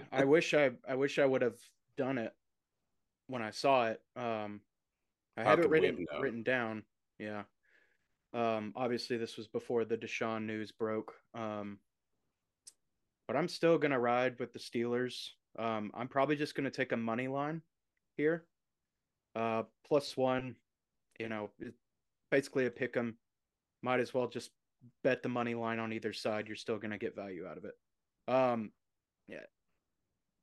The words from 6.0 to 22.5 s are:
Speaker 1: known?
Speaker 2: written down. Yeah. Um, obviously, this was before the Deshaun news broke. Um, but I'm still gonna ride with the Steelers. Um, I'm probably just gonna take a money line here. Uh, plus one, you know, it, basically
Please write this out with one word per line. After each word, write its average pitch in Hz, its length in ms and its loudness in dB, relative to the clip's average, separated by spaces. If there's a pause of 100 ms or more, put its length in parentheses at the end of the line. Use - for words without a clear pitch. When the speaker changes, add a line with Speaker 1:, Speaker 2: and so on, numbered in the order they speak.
Speaker 1:
known? 143 80 -4
Speaker 2:
written 117 200 -2
down. 113 400 0 (360)
Yeah. 104 240 -6 (880)
Um, 110 420 -2
obviously, 120 440 -2
this 113 180 -6
was 110 120 -10
before 117 360 -2
the 113 140 0
Deshaun 110 480 -4
news 107 260 -6
broke. 110 400 -4 (220)
Um, 104 440 -8 (1500)
but 113 100 0
I'm 165 120 2
still 165 280 4
gonna 139 240 2
ride 120 380 2
with 123 160 -8
the 120 40 -12
Steelers. 120 680 -2 (300)
Um, 110 340 -2
I'm 123 160 -6
probably 139 280 2
just 147 180 -4
gonna 135 160 -2
take 131 220 -2
a 123 40 2
money 117 320 -2
line 147 320 -4 (560)
here. 160 300 2 (880)
Uh, 113 300 0 (220)
plus 143 300 2
one, 131 400 0 (640)
you 113 80 -6
know, 107 300 -6
it, 120 160 -14 (560)
basically 139 340 2